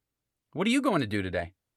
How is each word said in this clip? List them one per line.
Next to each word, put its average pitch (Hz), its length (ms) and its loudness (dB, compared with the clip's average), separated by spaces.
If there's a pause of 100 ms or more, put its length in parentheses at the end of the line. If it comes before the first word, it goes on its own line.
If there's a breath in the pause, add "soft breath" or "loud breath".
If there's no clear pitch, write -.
(540)
"What 180 120 -2
are 226 40 2
you 269 120 4
going 208 200 2
to 117 60 -2
do 104 140 -2
today?" 90 340 -4 (220)